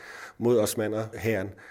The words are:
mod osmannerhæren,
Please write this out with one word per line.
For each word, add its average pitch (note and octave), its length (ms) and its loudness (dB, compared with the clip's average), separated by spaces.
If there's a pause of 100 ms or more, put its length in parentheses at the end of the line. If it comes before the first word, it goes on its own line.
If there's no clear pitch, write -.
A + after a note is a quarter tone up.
(380)
mod A#2+ 200 4
osmannerhæren, G#2+ 920 0 (220)